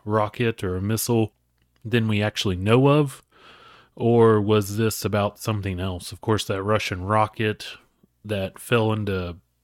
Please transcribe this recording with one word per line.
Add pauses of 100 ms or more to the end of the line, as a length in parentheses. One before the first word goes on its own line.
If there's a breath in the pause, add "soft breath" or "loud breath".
rocket
or
a
missile (500)
than
we
actually
know
of? (720 loud breath)
Or
was
this
about
something
else?
Of
course,
that
Russian
rocket (580)
that
fell
into (260)